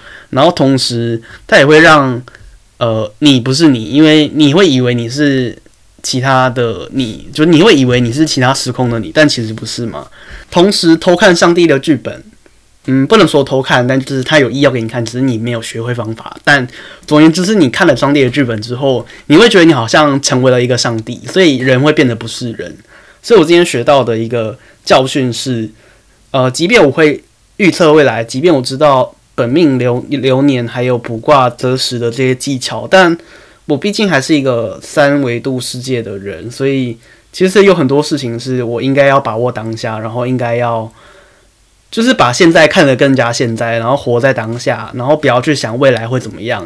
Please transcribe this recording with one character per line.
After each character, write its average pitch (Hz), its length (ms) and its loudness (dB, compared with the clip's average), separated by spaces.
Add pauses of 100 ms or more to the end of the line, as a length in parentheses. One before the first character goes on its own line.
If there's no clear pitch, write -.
(300)
然 127 140 0
后 165 60 4
同 135 280 2
时 117 440 -4 (240)
它 214 120 0
也 143 80 4
会 151 160 6
让， 139 400 2 (560)
呃， 110 420 -4
你 139 220 0
不 131 120 -4
是 160 140 2
你， 117 180 0
因 139 160 0
为 156 320 4
你 143 200 2
会 190 140 4
以 131 120 2
为 123 140 0
你 117 160 -4
是 131 460 -2 (460)
其 127 200 -4
他 131 280 0
的 117 440 -4
你， 117 400 -6
就 151 100 2
你 165 180 6
会 214 120 6
以 139 100 4
为 123 160 2
你 117 140 -2
是 151 120 0
其 143 140 -2
他 131 140 2
时 127 180 -6
空 123 180 -2
的 117 100 -2
你， 87 140 -8
但 156 140 4
其 123 180 -6
实 110 80 -8
不 - 120 -12
是 - 200 -8
嘛。 76 220 -12 (420)
同 185 220 2
时 165 240 2
偷 175 200 2
看 185 200 4
上 170 180 2
帝 170 140 4
的 143 100 2
剧 143 200 0
本， - 260 -12 (640)
嗯， 135 200 0
不 165 120 4
能 180 100 6
说 143 160 2
偷 135 180 -2
看， 127 240 0
但 135 140 0
就 135 160 -4
是 131 80 -2
他 156 160 0
有 123 100 2
意 139 120 -4
要 139 100 4
给 123 100 -4
你 113 60 -6
看， 117 160 -6
只 110 80 -8
是 123 100 -6
你 127 160 0
没 117 140 -6
有 117 100 -6
学 113 200 -10
会 120 120 -6
方 113 220 -6
法。 - 200 -16 (100)
但 139 200 2 (400)
总 151 140 2
而 - 20 6
言 160 100 8
之， 175 120 -2
是 214 120 0
你 151 140 2
看 - 160 -2
了 - 80 4
上 139 200 -2
帝 143 100 2
的 123 60 0
剧 143 120 -2
本 117 200 -2
之 117 120 -10
后， 127 320 -2 (220)
你 147 80 4
会 226 140 6
觉 196 100 4
得 165 60 6
你 165 80 6
好 120 120 -2
像 143 360 2
成 131 200 -2
为 131 80 4
了 123 140 2
一 - 20 0
个 123 120 0
上 117 260 -4
帝， 120 240 -12
所 185 160 2
以 143 140 2
人 127 240 0
会 151 100 4
变 151 160 2
得 117 80 -2
不 110 100 -10
是 117 280 -10
人。 85 200 -12 (480)
所 233 140 2
以 196 40 8
我 156 60 4
今 170 80 2
天 175 120 4
学 120 180 -2
到 139 180 4
的 113 160 -2
一 113 120 -6
个 113 280 -6 (280)
教 135 200 2
训 131 260 -2
是， 113 380 -6 (640)
呃， 131 180 0
即 160 160 -2
便 214 180 4
我 143 60 4
会 151 320 0 (360)
预 196 120 2
测 151 220 2
未 151 140 4
来， 117 180 -2
即 131 160 -8
便 175 160 2
我 131 60 0
知 131 160 -8
道 135 360 2 (220)
本 127 140 -2
命 143 280 2
流， 123 300 -2
流 131 360 0
年 127 220 0
还 123 180 -6
有 123 140 0
卜 117 200 -8
卦 127 320 2
择 127 260 -4
时 127 240 -6
的 117 100 -4
这 117 80 -6
些 131 160 0
技 131 240 -6
巧， 117 320 -8
但 180 260 4 (500)
我 147 120 -2
毕 202 140 -4
竟 202 180 -2
还 143 120 2
是 160 120 -2
一 143 80 2
个 117 400 -2
三 143 400 0
维 120 180 -4
度 127 200 -4
世 123 200 -10
界 123 220 -4
的 101 160 -10
人， 98 320 -12
所 135 180 -4
以 127 300 -4 (340)
其 185 160 0
实 196 160 0
有 196 120 4
很 160 100 0
多 139 160 0
事 151 160 -4
情 117 220 -8
是 127 240 -4
我 117 180 -6
应 135 120 -2
该 143 120 2
要 139 140 2
把 113 160 -4
握 123 160 -2
当 113 240 -8
下， 110 240 -8
然 113 100 -8
后 123 160 -6
应 127 120 -2
该 120 180 -4
要， 117 360 -4 (1000)
就 226 100 -2
是 247 120 2
把 123 200 0
现 165 180 4
在 165 160 6
看 160 200 2
得 131 80 2
更 135 200 2
加 120 160 0
现 120 240 -4
在， 117 220 -4
然 113 100 -4
后 135 80 0
活 120 240 -2
在 131 140 2
当 117 260 -6
下， 117 360 -6
然 123 100 -8
后 151 100 2
不 151 120 -2
要 123 120 2
去 147 140 0
想 120 240 -4
未 131 140 4
来 113 160 -2
会 127 120 -4
怎 110 120 -10
么 85 100 -14
样， 107 240 -6